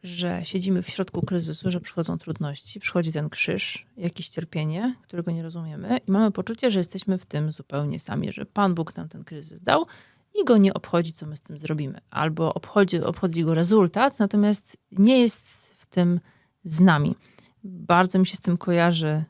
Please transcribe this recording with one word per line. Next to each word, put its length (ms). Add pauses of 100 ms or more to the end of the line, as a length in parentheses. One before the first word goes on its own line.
że 420
siedzimy 380
w 60
środku 340
kryzysu, 480
że 100
przychodzą 380
trudności, 600
przychodzi 320
ten 180
krzyż, 560 (100)
jakieś 320
cierpienie, 720
którego 280
nie 120
rozumiemy 560 (100)
i 20
mamy 200
poczucie, 400
że 80
jesteśmy 400
w 80
tym 260
zupełnie 480
sami, 320
że 140
Pan 280
Bóg 220
nam 120
ten 160
kryzys 380
dał 240 (560)
i 20
go 120
nie 180
obchodzi, 380
co 140
my 100
z 60
tym 160
zrobimy. 420 (100)
Albo 440
obchodzi, 480
obchodzi 420
go 100
rezultat, 640
natomiast 580 (160)
nie 260
jest 600
w 80
tym 340 (440)
z 160
nami. 340 (500)
Bardzo 540
mi 80
się 100
z 40
tym 160
kojarzy 720